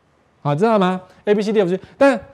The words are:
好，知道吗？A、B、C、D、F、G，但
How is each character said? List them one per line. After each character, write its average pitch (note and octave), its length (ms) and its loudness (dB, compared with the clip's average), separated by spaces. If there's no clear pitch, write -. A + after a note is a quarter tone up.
好， C#3+ 120 -2
知 E3 100 -2
道 A3+ 140 2
吗？ F#3 220 -2
A、 G#3 100 2
B、 G#3+ 80 0
C、 G#3 100 -4
D、 G#3 80 0
F、 F3+ 80 2
G， F#3 120 -4
但 C4+ 220 2